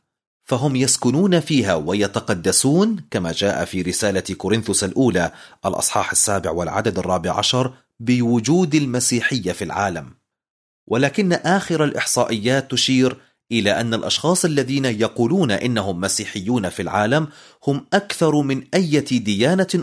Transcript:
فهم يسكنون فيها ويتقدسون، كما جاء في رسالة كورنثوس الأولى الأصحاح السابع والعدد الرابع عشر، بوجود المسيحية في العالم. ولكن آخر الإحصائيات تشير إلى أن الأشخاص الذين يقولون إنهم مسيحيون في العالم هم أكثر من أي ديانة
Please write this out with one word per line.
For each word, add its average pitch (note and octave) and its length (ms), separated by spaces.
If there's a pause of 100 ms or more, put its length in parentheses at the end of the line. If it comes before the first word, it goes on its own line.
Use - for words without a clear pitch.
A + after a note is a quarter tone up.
(460)
فهم C3 300
يسكنون C3+ 640
فيها A2+ 360
ويتقدسون، G#2 1400
كما F2 200
جاء F2 340
في F#2 160
رسالة F#2+ 560
كورنثوس G#2 460
الأولى F#2 480 (340)
الأصحاح - 460
السابع F2+ 400
والعدد F2 480
الرابع F2+ 380
عشر، B2+ 360 (260)
بوجود B2 760
المسيحية B2 760
في F#2+ 120
العالم. E2 500 (760)
ولكن C#3+ 440
آخر E3 500
الإحصائيات B2 880
تشير B2+ 460 (340)
إلى G2+ 300
أن A#2 120
الأشخاص E3 520
الذين C#3 400
يقولون A#2 680
إنهم G2 500
مسيحيون G2 680
في G2 120
العالم G#2+ 460 (400)
هم C#3 260
أكثر E3 480
من C3+ 220 (100)
أي D#3+ 260
ديانة B2+ 680 (160)